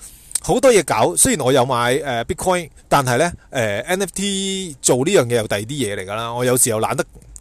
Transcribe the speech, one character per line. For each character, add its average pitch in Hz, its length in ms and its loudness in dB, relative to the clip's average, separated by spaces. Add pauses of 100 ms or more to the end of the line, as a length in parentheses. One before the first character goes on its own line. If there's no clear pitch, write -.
(400)
好 190 180 0
多 254 140 6
嘢 190 100 4
搞， 131 320 0
雖 247 200 2
然 147 100 -4
我 127 80 2
有 156 140 4
買， 120 360 0
呃， 120 220 -4
Bitcoin， 180 460 -4 (180)
但 143 160 2
係 127 140 0
呢， 170 120 0 (200)
呃 110 300 -2
，N 185 240 -4
F 180 100 -10
T 190 680 -4
做 143 160 2
呢 143 160 0
樣 151 140 4
嘢 120 100 0
又 107 100 0
第 110 80 -2
二 101 60 -2
啲 107 60 -8
嘢 117 300 -4
嚟 95 100 -8
㗎 101 80 -8
啦， 117 180 -6
我 120 140 -4
有 123 100 2
時 123 140 0
又 107 100 0
懶 110 140 0
得 123 100 -10 (360)